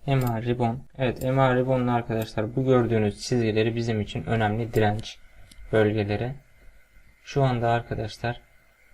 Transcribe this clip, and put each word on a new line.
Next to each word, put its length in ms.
M 200
A 160
Ribbon. 360
Evet, 240
M 180
A 160
Ribbon'la 380
arkadaşlar 640
bu 80
gördüğünüz 580
çizgileri 540
bizim 240
için 240
önemli 500
direnç 440
bölgeleri. 600
Şu 180
anda 260
arkadaşlar 720